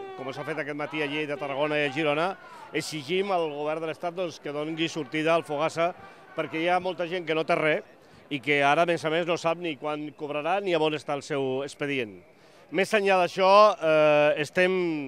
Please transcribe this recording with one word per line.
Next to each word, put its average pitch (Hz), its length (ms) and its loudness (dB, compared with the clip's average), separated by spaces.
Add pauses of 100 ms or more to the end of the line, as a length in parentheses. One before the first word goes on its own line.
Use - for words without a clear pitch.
(180)
com 131 120 -8
s'ha 139 140 -10
fet 151 140 -6
aquest 147 180 -6
matí 151 240 -6
a 147 60 0
Lleida, 147 320 -4
Tarragona 147 400 -2
i 147 100 0
a 131 40 -4
Girona, 156 440 0 (340)
exigim 160 640 -2
al 165 160 0
govern 151 320 -4
de 165 60 -6
l'Estat, 170 280 -6
doncs, 170 260 -6
que 143 120 -8
doni 156 360 -4
sortida 156 460 0
al 160 100 0
Fogasa, 156 500 -2 (440)
perquè 156 240 -4
hi 170 80 2
ha 180 80 4
molta 180 320 -4
gent 180 160 -6
que 160 80 0
no 160 120 -2
té 175 120 2
res 156 360 -2 (360)
i 147 140 -4
que 143 180 2
ara, 147 220 4
a 170 40 -2
més 165 160 0
a 156 60 0
més, 165 160 0
no 165 140 0
sap 170 180 0
ni 170 220 -6
quan 151 380 -6
cobrarà 151 440 -4
ni 185 140 0
a 156 60 2
on 156 120 2
està 147 220 -6
el 135 100 -8
seu 135 380 -2
expedient. 135 540 -4 (580)
Més 190 180 2
enllà 196 280 4
d'això, 185 260 4 (320)
eh, 151 640 4
estem 180 300 2 (340)